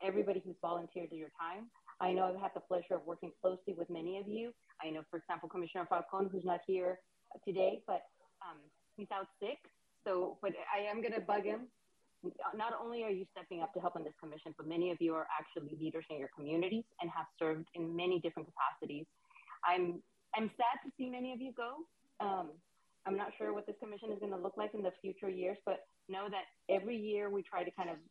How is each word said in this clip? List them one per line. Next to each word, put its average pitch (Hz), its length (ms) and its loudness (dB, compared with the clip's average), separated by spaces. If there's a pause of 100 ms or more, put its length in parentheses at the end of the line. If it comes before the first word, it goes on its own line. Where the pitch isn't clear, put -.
everybody 190 380 2
who's 180 200 -8
volunteered 170 520 -2
your 156 180 -8
time. 185 400 -6 (300)
I 185 120 4
know 185 140 6
I've 185 140 0
had 196 140 -2
the 175 60 -4
pleasure 180 340 2
of 160 120 -2
working 170 340 -6
closely 185 340 2
with 170 160 -2
many 170 280 -2
of 196 100 -4
you. 226 240 -2 (280)
I 160 100 -4
know, 156 200 -4
for 170 80 -4
example, 165 300 -4
Commissioner 175 380 -2
Falcon, 190 420 2
who's 185 160 -2
not 175 220 2
here 185 340 2 (440)
today, 190 420 4
but, 190 200 0 (340)
um, 165 180 -12 (380)
he's 202 160 -8
out 190 160 -2 (120)
sick. 240 180 -2 (460)
So, 185 380 2
but 196 100 2 (200)
I 202 80 2
am 208 200 0
gonna 220 200 0
bug 202 240 2
him. 220 240 -2 (840)
Not 220 260 -2
only 233 220 -4
are 220 80 0
you 190 220 0
stepping 175 280 -8
up 160 140 -2
to 175 60 -2
help 175 160 0
on 160 80 -4
this 156 160 -6
commission, 156 360 -10
but 156 120 -8
many 170 240 4
of 165 80 -2
you 165 160 6
are 160 100 0 (100)
actually 156 400 -6
leaders 156 320 -4
in 151 100 -6
your 135 100 -4
communities 175 560 2 (160)
and 175 100 -2
have 165 160 -2 (100)
served 160 380 0
in 165 220 -2
many 180 240 4
different 165 280 -2
capacities. 147 580 -2 (580)
I'm, 175 360 4 (360)
I'm 220 200 2
sad 247 280 4
to 277 120 -8
see 254 140 -2
many 247 220 -2
of 233 80 -6
you 262 120 -4
go. 247 320 -4 (360)
Um, 190 320 2 (540)
I'm 190 100 4
not 202 200 -2
sure 214 160 0
what 208 140 -2
this 208 140 -4
commission 214 320 -6
is 196 80 -4
gonna 202 180 0
look 180 180 -2
like 214 180 0
in 214 80 -2
the 185 180 4
future 190 280 -4
years, 185 380 0
but - 180 0 (240)
know 190 200 -4
that 190 180 -2 (220)
every 196 280 4
year 208 340 0
we 196 120 2
try 180 200 -2
to 175 80 -2
kind 175 200 -2
of 165 60 -4 (140)